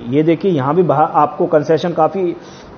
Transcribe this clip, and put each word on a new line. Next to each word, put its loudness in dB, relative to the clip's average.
ये 2
देखिए, 0
यहाँ 0
भी 4
बाहर 0
आपको 0
concession 0
काफ़ी, -2